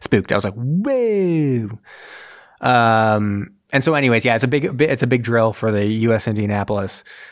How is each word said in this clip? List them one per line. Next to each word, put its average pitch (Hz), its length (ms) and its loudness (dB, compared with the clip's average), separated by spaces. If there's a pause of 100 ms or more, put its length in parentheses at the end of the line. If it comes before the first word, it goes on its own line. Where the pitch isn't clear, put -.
spooked. - 320 0
I - 20 2
was 101 100 0
like, 98 80 -4
"Whoa." 160 1300 -2 (840)
Um, 110 920 2 (200)
and 135 100 2
so 160 120 0
anyways, 123 280 2
yeah, 120 120 2
it's 113 100 0
a 123 40 2
big, 139 340 -2
it's 139 200 0
a 127 40 2
big 123 160 0
drill 113 320 0
for 113 160 -4
the 104 160 0
U 110 260 0
S 110 160 -2
Indianapolis, 104 760 -4 (280)